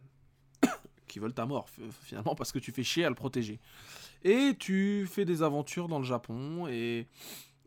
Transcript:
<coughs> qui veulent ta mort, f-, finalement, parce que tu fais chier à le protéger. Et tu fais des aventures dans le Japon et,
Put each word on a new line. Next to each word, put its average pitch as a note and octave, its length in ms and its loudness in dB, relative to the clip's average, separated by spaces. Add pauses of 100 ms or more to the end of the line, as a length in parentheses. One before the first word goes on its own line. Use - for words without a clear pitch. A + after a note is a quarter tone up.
(640)
<coughs> - 460 0
qui - 100 -14
veulent A2 160 -4
ta A#2 120 -2
mort, B2+ 220 -4
f-, A2 220 -14 (120)
finalement, A2 320 -4
parce - 180 -4
que C#3 60 -4
tu A#2+ 140 -6
fais B2+ 120 -2
chier E3+ 200 2
à D#3+ 40 4
le B2+ 80 0
protéger. A#2 420 -2 (640)
Et B3 360 6
tu G3 520 2
fais G3+ 140 0
des E3 180 2
aventures D3+ 460 0
dans D#3+ 100 0
le C3+ 60 0
Japon C3 640 -4
et, A#2 400 -2 (580)